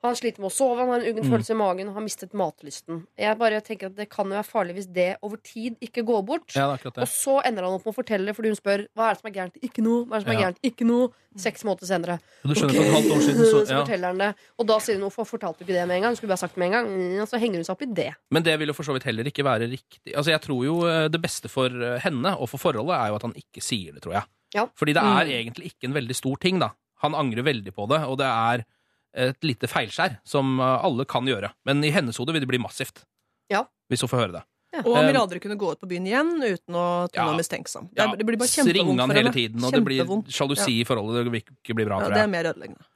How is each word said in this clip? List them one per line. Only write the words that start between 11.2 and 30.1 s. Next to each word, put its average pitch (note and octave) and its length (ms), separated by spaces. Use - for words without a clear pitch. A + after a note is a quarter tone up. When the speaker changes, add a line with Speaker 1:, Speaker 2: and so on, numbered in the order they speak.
Speaker 1:
Seks G3+ 280
måneder F#3+ 220
senere. F3 340
Speaker 3:
Du C#3 120
skjønner, B3 180
Speaker 1:
«Ok.» C#4 40
Speaker 3:
for D4+ 40
et - 160
halvt - 160
år D4+ 80
siden, C#4 240
Speaker 1:
<laughs> A3 80
Så G#3+ 80
Speaker 3:
så, G#3+ 80
ja. C#3+ 160
Speaker 1:
forteller F3+ 240
han F#3 100
det. G3+ 160
Og A#3 80
da G#3+ 140
sier A3 160
hun, G3 140
«Hvorfor A3 180
fortalte G3 300
du F3+ 100
ikke F#3 80
det F3 120
med F3+ 80
en F#3 60
gang?» A#3 140
Skulle A3 160
bare F3+ 80
sagt F3 140
det - 100
med F3+ 80
en - 0
gang. A#3 160
Mm, F#3 320
og A3 80
så A#3+ 100
henger A3 220
hun E3+ 40
seg F#3+ 120
opp - 60
i B3+ 100
det. D#3+ 220
Speaker 3:
Men D#3+ 120
det D#3 160
vil D3+ 100
jo D3 40
for D3+ 160
så C#3+ 80
vidt B2+ 80
heller A#2 240
ikke C#3+ 160
være A#2 240
riktig. - 480
Altså, C#3+ 160
jeg D#3 80
tror B2+ 240
jo, E3 240
eh, D#3+ 200
det E3 120
beste - 320
for, C3 160
eh, B2 320
henne D#3 400
og B2 80
for - 80
forholdet D3 400
er A#2 160
jo G#2 40
at - 120
han A2 80
ikke - 240
sier F2+ 320
det, C#2+ 80
tror E2+ 160
jeg. G2+ 80
Speaker 1:
Ja. G#3 100
Speaker 3:
Fordi D3+ 220
det D3+ 80
er C3+ 240
Speaker 1:
Mm. C3 80
Speaker 3:
egentlig - 240
ikke - 80
en B2+ 80
veldig B2+ 240
stor C3+ 240
ting, F#3 180
da. A#2 120
Han D3+ 100
angrer C3 320
veldig G#2+ 320
på G#2 100
det, D3 220
og C3+ 80
det C3+ 100
er A#2 380
et B2+ 300
lite C3 240
feilskjær C#3 580